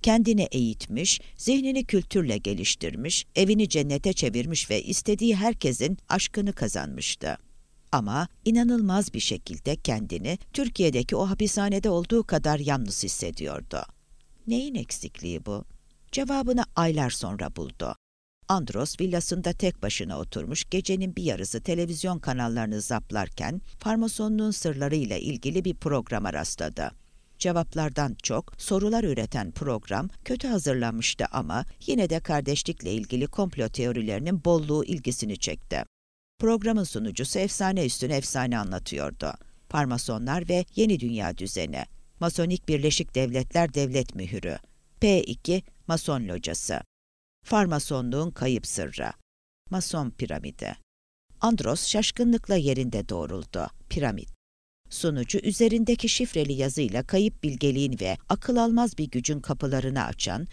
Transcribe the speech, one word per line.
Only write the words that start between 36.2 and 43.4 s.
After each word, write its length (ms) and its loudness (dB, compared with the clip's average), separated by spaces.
Programın 460 4
sunucusu 540 -2
efsane 480 2
üstüne 300 0
efsane 420 0
anlatıyordu. 720 -4
Farmasonlar 800 0
ve 160 2
yeni 240 4
dünya 380 -2
düzeni. 460 -4
Masonik 480 0
Birleşik 460 2
Devletler 600 2